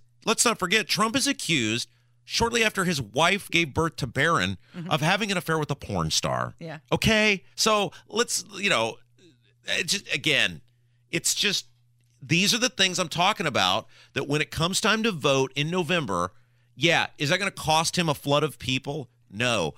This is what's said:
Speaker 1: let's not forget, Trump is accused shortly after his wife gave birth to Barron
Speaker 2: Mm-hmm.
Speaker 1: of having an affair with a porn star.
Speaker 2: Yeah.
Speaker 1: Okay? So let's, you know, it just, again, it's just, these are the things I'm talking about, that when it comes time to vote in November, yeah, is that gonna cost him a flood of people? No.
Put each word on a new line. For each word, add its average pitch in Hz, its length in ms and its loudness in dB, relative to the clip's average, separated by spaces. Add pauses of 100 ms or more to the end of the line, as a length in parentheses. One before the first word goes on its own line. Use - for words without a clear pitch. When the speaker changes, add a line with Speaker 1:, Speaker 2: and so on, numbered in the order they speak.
(260)
Speaker 1:
let's 214 180 2
not 226 160 2
forget, 190 280 0
Trump 220 280 0
is 269 120 0
accused 123 600 -2 (380)
shortly 233 360 2
after 202 220 0
his 170 140 0
wife 160 520 0
gave 165 220 2
birth 160 240 -2
to 143 100 -6
Barron 123 500 2 (180)
Speaker 2:
Mm-hmm. 170 160 -10
Speaker 1:
of 151 80 0
having 190 320 0
an 190 60 -2
affair 160 200 -2
with 147 140 -4
a 143 40 -6
porn 85 360 -4
star. 64 480 -2
Speaker 2:
Yeah. 160 200 -14 (120)
Speaker 1:
Okay? 214 520 2 (120)
So 208 380 0 (160)
let's, 220 340 -2 (140)
you 196 120 0
know, 117 280 0 (680)
it 196 200 -2
just, 196 260 -4
again, 117 460 0 (520)
it's - 220 -2
just, - 340 -2 (540)
these 170 320 2
are 240 40 2
the 233 100 0
things 185 320 0
I'm 180 80 -2
talking 185 380 0
about, 107 420 0 (260)
that 135 140 -4
when 147 140 0
it - 100 -6
comes 175 300 -2
time 220 220 2
to 233 100 2
vote 135 420 2
in 147 140 -2
November, 143 640 -2 (420)
yeah, 139 320 2 (100)
is 147 120 -2
that 185 100 0
gonna 196 120 -4
cost 160 460 0
him 175 120 2
a 143 40 4
flood 147 300 2
of 156 160 -4
people? 131 480 -6 (240)
No. 104 460 0